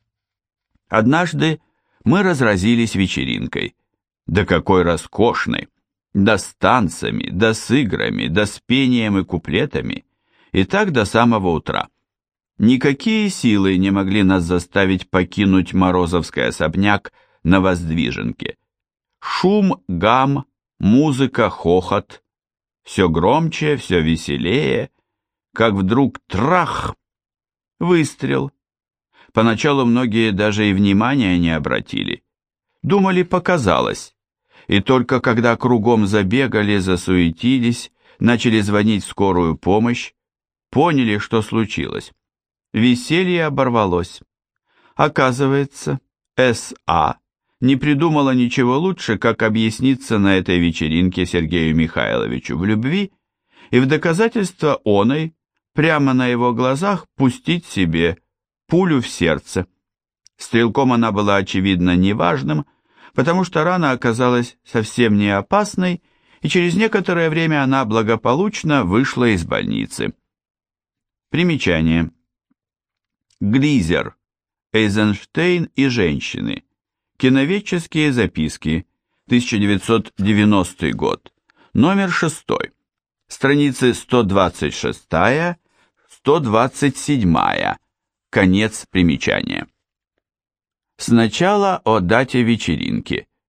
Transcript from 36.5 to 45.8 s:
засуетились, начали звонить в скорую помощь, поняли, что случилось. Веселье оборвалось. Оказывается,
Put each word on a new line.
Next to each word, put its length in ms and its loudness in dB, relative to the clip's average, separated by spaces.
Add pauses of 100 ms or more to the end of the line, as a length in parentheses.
засуетились, 1120 0 (280)
начали 400 2
звонить 460 0
в 20 -18
скорую 480 0
помощь, 580 -2 (560)
поняли, 500 0
что 220 -2
случилось. 720 -6 (600)
Веселье 720 0
оборвалось. 760 -2 (720)
Оказывается, 1080 -2 (340)